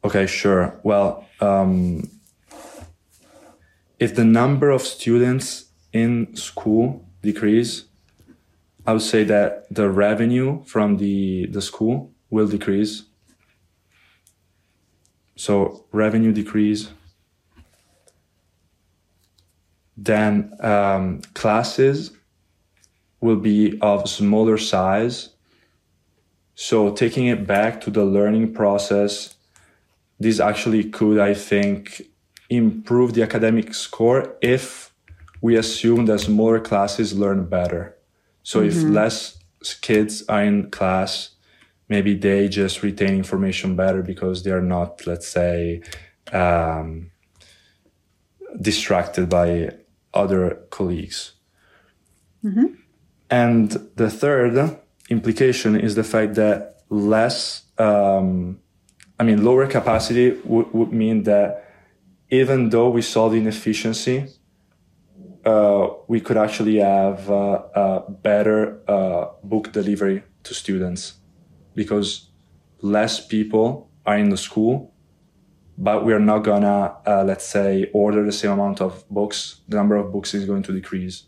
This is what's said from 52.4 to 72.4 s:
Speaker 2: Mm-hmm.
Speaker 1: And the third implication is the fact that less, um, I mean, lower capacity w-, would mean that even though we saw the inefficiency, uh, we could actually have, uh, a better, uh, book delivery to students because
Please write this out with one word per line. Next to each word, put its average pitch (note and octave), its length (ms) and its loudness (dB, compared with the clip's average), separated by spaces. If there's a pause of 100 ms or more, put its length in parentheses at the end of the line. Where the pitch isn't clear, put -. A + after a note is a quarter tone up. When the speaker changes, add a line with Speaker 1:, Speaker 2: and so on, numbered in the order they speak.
Speaker 2:
Mm-hmm. G#3+ 220 0 (640)
Speaker 1:
And A#2+ 400 4 (260)
the A2+ 140 2
third C3+ 680 2 (300)
implication A#2 680 2
is G#2+ 140 0
the G#2+ 100 0
fact A2 320 0
that G#2 440 0 (100)
less, A2 760 0 (140)
um, G2 840 2 (600)
I A#2+ 40 2
mean, G#2+ 200 4
lower B2+ 240 4
capacity A#2+ 640 2
w-, - 400 0
would A2+ 220 0
mean A2 300 0
that G#2 420 2 (640)
even B2+ 400 2
though A#2 200 4
we A#2+ 120 2
saw A2+ 280 0
the A2+ 80 2
inefficiency, A2+ 880 -2 (1160)
uh, G#2 420 4 (200)
we A#2 140 0
could A#2 160 0
actually G#2+ 400 0
have, G2 520 0
uh, G2+ 340 0 (120)
a F#2+ 340 0
better, G#2+ 800 0
uh, F#2+ 400 0 (160)
book G#2+ 300 -4
delivery G2 500 -2 (200)
to - 100 -16
students F#2 600 -6 (600)
because - 540 -4 (520)